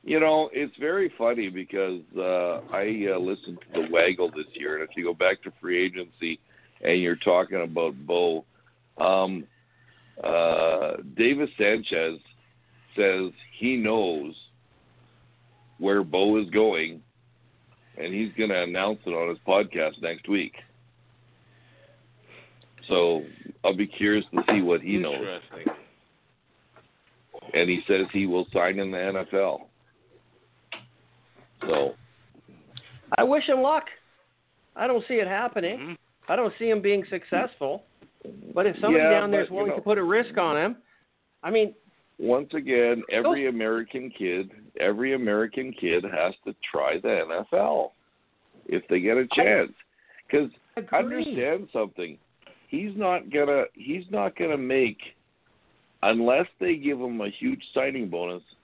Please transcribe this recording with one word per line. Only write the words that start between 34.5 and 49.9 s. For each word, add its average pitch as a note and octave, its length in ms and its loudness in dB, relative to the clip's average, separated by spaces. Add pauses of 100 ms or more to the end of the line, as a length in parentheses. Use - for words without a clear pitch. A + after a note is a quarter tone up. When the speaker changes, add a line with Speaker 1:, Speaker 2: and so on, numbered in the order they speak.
Speaker 3:
I A3+ 100 0
don't B3 220 2
see C4 60 -2
it G#3+ 120 2
happening. G3 520 -2
Speaker 2:
Mm-hmm. D#3+ 140 -12 (400)
Speaker 3:
I F#3+ 40 2
don't A3+ 220 0
see A3+ 120 0
him G#3+ 100 2
being G3+ 300 2
successful. F#3 760 -4 (720)
But F#3 120 2
if F#3 140 0
somebody D#3+ 240 6
Speaker 1:
Yeah, D#3+ 60 6
Speaker 3:
down G#3 200 4
there G3+ 120 2
is - 60 -4
Speaker 1:
but, F3+ 60 -10
you - 20 -4
Speaker 3:
willing G3+ 140 0
Speaker 1:
know, - 60 -4
Speaker 3:
to G#3 60 -6
put G#3 160 2
a F#3+ 40 0
risk A3 360 0
on D#3+ 180 2
him, G3+ 200 0 (640)
I E3 80 -6
mean, G#3+ 240 2 (440)
Speaker 1:
once B2+ 340 2
again, A#2+ 580 2
every C#3 340 2
Speaker 3:
go C3 40 0
Speaker 1:
American A2+ 600 -4
kid, F#2+ 400 -4 (300)
every A2 340 2
American A2+ 580 -2
kid F2 320 0
has F2+ 300 -2 (100)
to - 100 -8 (160)
try D2+ 320 0
the A2+ 80 -2
N E2 220 -2
F F2 200 -4
L - 400 0 (760)
if F2 220 -4
they F#2 120 2
get A2 160 2
a B2+ 160 2
Speaker 3:
I - 20 -6
Speaker 1:
chance. - 380 4 (580)